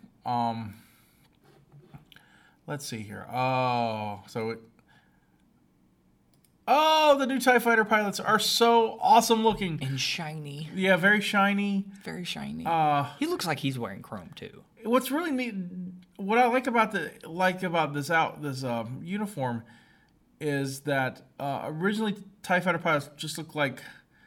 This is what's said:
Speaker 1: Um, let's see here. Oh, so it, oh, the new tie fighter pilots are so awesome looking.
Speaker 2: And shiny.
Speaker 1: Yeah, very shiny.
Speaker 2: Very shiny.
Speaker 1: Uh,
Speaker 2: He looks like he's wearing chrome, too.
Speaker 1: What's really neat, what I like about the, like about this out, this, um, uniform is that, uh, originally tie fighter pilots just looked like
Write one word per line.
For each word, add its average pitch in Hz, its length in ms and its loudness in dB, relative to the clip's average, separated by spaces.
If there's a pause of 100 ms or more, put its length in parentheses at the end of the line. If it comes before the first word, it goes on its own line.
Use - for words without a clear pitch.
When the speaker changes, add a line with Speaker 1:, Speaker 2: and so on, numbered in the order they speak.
(260)
Speaker 1:
Um, 113 500 -4 (1900)
let's 147 180 -8
see 113 140 -8
here. 101 340 -12
Oh, 120 920 -2
so 113 240 -6
it, 113 80 -10 (2000)
oh, 302 500 6
the 269 80 0
new 254 140 0
tie 247 200 6
fighter 233 260 4
pilots 208 340 0
are 214 200 2
so 233 640 4
awesome 226 420 6
looking. 190 380 0
Speaker 2:
And 135 180 -4
shiny. 151 760 -8
Speaker 1:
Yeah, 190 220 4
very 202 240 4
shiny. 202 640 2 (180)
Speaker 2:
Very 170 220 -10
shiny. 147 400 -8
Speaker 1:
Uh, 151 400 2 (140)
Speaker 2:
He 285 60 -4
looks 330 220 -4
like 147 120 -4
he's 131 200 -4
wearing 98 220 -8
chrome, 95 340 -14
too. - 280 -18 (200)
Speaker 1:
What's 247 280 0
really 320 200 -2
neat, 247 240 -4 (640)
what 208 200 -2
I 247 100 6
like 254 200 0
about 233 240 2
the, 175 200 -6 (120)
like 185 400 -2
about 165 300 0
this 143 180 -4
out, 160 300 2
this, 135 220 -8
um, 120 400 -4
uniform 160 600 -4 (760)
is 139 400 -4
that, 135 400 -2 (180)
uh, 139 280 -6
originally 202 480 -2 (280)
tie 180 160 2
fighter 175 180 0
pilots 160 380 0
just 151 220 -10
looked 156 180 -12
like 143 260 -2 (460)